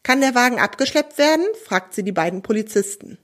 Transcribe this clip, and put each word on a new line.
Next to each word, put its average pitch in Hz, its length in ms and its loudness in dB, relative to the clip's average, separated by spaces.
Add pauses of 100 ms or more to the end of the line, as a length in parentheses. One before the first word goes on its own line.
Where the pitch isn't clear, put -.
„Kann 262 200 2
der 269 120 2
Wagen 247 260 2
abgeschleppt 294 580 -2
werden?“, 311 280 4 (200)
fragt - 280 -4
sie 202 100 -4
die 196 80 -4
beiden 180 300 -2
Polizisten. - 840 -4